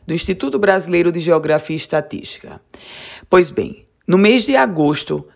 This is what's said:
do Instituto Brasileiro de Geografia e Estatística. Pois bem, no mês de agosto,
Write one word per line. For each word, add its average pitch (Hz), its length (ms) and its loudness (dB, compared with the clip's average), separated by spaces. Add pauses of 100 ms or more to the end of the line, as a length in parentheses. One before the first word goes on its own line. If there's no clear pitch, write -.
do 165 40 -6
Instituto 175 460 -4
Brasileiro 175 540 2
de 170 80 -4
Geografia 156 560 0
e - 20 -6
Estatística. - 840 -8 (680)
Pois 180 220 4
bem, - 340 -6 (220)
no 180 100 4
mês 220 260 4
de 269 120 0
agosto, 151 800 0